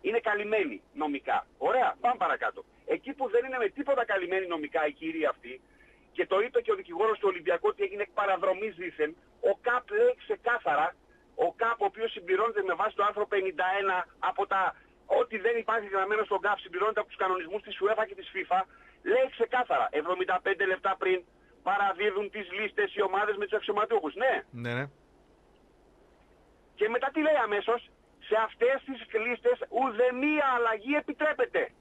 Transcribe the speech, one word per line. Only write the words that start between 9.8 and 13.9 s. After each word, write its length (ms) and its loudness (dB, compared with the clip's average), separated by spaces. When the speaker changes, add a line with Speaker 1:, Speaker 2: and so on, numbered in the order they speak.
Speaker 1:
λέει 340 4
ξεκάθαρα, 720 0
ο 180 2
καπ, 280 0
ο 40 2
οποίος 260 -2
συμπληρώνεται 520 0
με 100 0
βάση 220 -2
το 80 2
άρθρο 240 0
πενήντα 380 0
ένα, 260 0